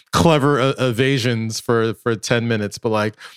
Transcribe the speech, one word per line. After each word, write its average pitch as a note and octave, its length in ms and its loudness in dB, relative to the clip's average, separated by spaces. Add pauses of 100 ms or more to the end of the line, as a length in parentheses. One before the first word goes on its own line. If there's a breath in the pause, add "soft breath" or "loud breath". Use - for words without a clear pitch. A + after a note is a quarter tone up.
(120 loud breath)
clever, D3 500 4
uh, C3+ 160 2
evasions A#2+ 840 -2
for, A2+ 320 0
for A2+ 240 -4
ten A#2 320 -2
minutes. G#2+ 300 -4
But, - 100 -4
like, G#2+ 260 -2 (220 loud breath)